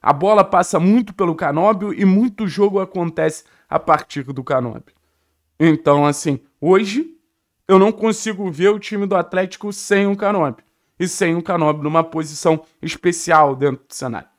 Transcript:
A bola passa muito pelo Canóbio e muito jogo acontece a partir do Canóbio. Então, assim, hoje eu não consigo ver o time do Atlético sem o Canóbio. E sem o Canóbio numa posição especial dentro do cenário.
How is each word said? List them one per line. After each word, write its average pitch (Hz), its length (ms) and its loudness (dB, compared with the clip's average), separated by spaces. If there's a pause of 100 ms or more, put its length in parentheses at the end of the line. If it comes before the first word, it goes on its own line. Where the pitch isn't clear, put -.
A 139 100 2
bola 196 300 4
passa 180 380 2
muito 208 340 2
pelo 170 220 0
Canóbio 180 580 0
e 202 100 -2
muito 202 440 2
jogo 196 320 0
acontece 170 640 -4 (260)
a - 80 -4
partir 151 460 -4
do 131 180 -10
Canóbio. 123 520 -6 (680)
Então, 151 440 4
assim, 147 360 -2 (200)
hoje 202 540 0 (540)
eu 190 100 6
não 202 140 4
consigo 214 580 -4
ver 175 200 2
o 208 100 -2
time 202 260 -6
do 196 80 -2
Atlético 185 580 -4
sem 202 340 -2
o 202 100 -2
Canóbio. 196 480 -2 (340)
E 185 80 -2
sem 170 300 -2
o 175 60 -4
Canóbio 151 420 -2
numa 160 180 2
posição 160 600 -2 (180)
especial 165 720 2
dentro 135 320 -2
do - 80 -20
cenário. 113 340 -10 (100)